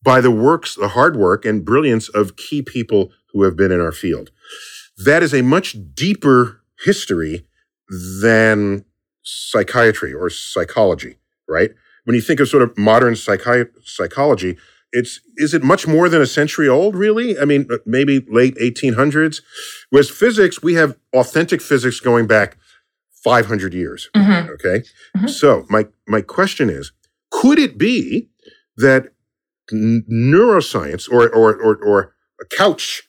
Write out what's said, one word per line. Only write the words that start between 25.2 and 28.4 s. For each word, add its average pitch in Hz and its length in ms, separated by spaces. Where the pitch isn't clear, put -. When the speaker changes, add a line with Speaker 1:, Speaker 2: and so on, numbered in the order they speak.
Speaker 1:
So 147 420
my, 107 160
my 104 140
question 175 500
is, 71 200
could 294 300
it 247 180
be 233 520